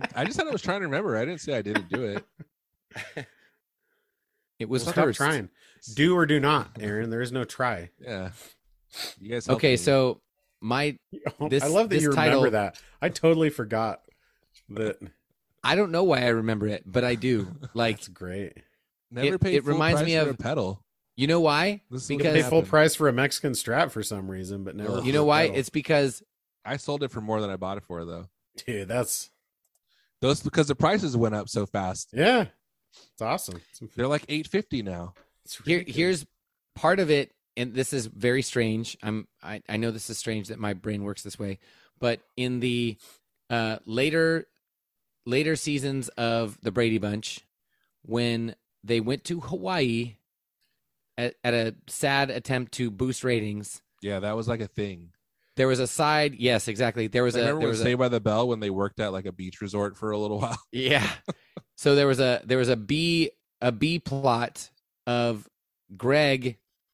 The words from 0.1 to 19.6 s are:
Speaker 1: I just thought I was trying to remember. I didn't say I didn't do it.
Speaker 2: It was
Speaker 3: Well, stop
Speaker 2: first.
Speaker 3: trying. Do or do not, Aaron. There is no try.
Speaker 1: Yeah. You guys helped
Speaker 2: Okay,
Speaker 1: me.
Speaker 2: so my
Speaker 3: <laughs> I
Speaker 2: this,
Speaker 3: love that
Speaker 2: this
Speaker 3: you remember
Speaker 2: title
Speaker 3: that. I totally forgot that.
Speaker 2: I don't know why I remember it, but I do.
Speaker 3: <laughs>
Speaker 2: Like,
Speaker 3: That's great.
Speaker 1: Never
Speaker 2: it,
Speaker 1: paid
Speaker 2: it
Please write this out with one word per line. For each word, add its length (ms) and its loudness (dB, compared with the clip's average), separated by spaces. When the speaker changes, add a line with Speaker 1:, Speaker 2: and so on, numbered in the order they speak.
Speaker 1:
I 100 -2
just 140 -6
thought 100 0
I 40 -4
was 100 -4
trying 180 -4
to 60 -4
remember. 300 -2
I 80 0
didn't 160 -6
say 160 -4
I 60 -2
didn't 260 -4
do 160 -4
it. 1200 -12
Speaker 2:
It 100 -8
was 160 0
Speaker 3:
Well, 80 -4
stop 140 4
Speaker 2:
first. 100 0
Speaker 3:
trying. 320 0
Do 220 4
or 100 4
do 120 4
not, 400 2
Aaron. 320 -4
There 120 -2
is 100 -6
no 120 -2
try. 540 -4
Speaker 1:
Yeah. 320 -8
You 120 -12
guys 160 -4
helped 140 4
Speaker 2:
Okay, 120 6
Speaker 1:
me. 60 4
Speaker 2:
so 420 2
my 380 -2
Speaker 3:
<laughs> 280 -8
I 80 -4
Speaker 2:
this, 220 2
Speaker 3:
love 180 4
that 80 0
Speaker 2:
this 60 4
Speaker 3:
you 80 4
remember 200 4
Speaker 2:
title 200 6
Speaker 3:
that. 300 -2
I 80 0
totally 420 4
forgot 520 -4
that. 300 -4
Speaker 2:
I 120 4
don't 140 2
know 140 2
why 180 4
I 60 4
remember 400 0
it, 180 -4
but 180 0
I 100 0
do. 340 0
Speaker 3:
<laughs> 120 -14
Speaker 2:
Like, 220 0
Speaker 3:
That's 120 -16
great. 440 -10
Speaker 1:
Never 260 0
Speaker 2:
it, 40 2
Speaker 1:
paid 160 4
Speaker 2:
it 80 4